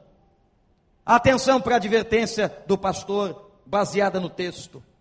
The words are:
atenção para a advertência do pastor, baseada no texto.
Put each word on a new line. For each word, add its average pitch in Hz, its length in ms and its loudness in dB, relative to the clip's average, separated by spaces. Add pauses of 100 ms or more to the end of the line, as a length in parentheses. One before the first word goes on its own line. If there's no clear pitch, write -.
(1040)
atenção 254 560 4
para 233 140 -2
a - 20 4
advertência 214 920 -2
do 190 120 0
pastor, - 720 -6 (160)
baseada 196 520 0
no 175 120 -6
texto. 165 520 -10 (180)